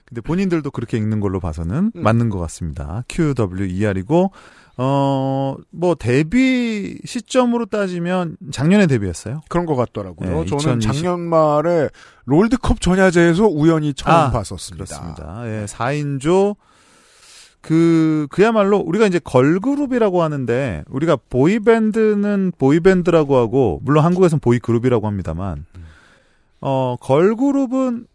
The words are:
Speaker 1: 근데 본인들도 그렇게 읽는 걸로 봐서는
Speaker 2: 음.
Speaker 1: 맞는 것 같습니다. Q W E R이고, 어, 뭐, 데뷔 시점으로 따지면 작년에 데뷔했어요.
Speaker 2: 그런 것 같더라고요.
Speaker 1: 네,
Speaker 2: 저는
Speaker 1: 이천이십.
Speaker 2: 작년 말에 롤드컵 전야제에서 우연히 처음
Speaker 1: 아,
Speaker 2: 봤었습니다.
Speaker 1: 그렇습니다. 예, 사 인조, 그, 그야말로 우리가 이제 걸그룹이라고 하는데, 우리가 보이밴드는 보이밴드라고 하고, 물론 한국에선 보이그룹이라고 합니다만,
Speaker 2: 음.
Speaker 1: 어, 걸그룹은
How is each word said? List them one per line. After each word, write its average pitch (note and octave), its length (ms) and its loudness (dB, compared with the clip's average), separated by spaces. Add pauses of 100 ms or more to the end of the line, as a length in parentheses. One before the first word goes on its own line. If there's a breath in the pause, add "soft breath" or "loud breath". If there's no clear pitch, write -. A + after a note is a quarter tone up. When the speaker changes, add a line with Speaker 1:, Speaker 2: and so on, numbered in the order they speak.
Speaker 1:
근데 A#2 160 -14
본인들도 E3 520 -2
그렇게 A#2+ 260 -4
읽는 G#2+ 220 -2
걸로 F#2+ 200 -2
봐서는 F2 560 -4
Speaker 2:
음. E3+ 60 -10
Speaker 1:
맞는 A#2 280 2
것 G2 100 -6
같습니다. E2 680 -8
Q D3+ 260 -2
W G2 320 -2
E F#2+ 200 -2
R이고, A#2 460 0 (440 soft breath)
어, C3+ 800 -2 (160)
뭐, E3+ 240 -2
데뷔 G#3+ 1120 0
시점으로 A#3 600 -2
따지면 F3+ 720 -4 (120)
작년에 F3+ 380 4
데뷔했어요. A2 600 -4
Speaker 2:
그런 F3 180 -2
것 D3+ 100 -2
같더라고요. F#2+ 520 -6 (120)
Speaker 1:
네, E3 60 -4
Speaker 2:
저는 C#3+ 320 -2
Speaker 1:
이천이십. A2 140 0
Speaker 2:
작년 F3 280 -2
말에 D#3+ 680 2 (360 soft breath)
롤드컵 A3 560 2
전야제에서 F3 680 4
우연히 D3+ 480 2
처음 - 220 -2
Speaker 1:
아, D3 160 2
Speaker 2:
봤었습니다. F#2+ 520 -8
Speaker 1:
그렇습니다. D2+ 600 -14
예, G#2+ 220 -8
사 B2 240 -4
인조, D3+ 640 0 (1040 soft breath)
그, D#3+ 680 2
그야말로 G#3 480 4
우리가 G3 280 2
이제 F3 140 0
걸그룹이라고 G3+ 1040 2
하는데, B2+ 640 -2
우리가 D3 280 0 (140)
보이밴드는 G#3 1300 2
보이밴드라고 E3 800 2
하고, A#2 480 0
물론 D3 200 2
한국에선 F3 360 2
보이그룹이라고 A#2+ 640 0
합니다만, E2+ 580 -6 (120)
Speaker 2:
음. E2+ 80 -20 (760 soft breath)
Speaker 1:
어, C3 400 -4
걸그룹은 A#3+ 1160 0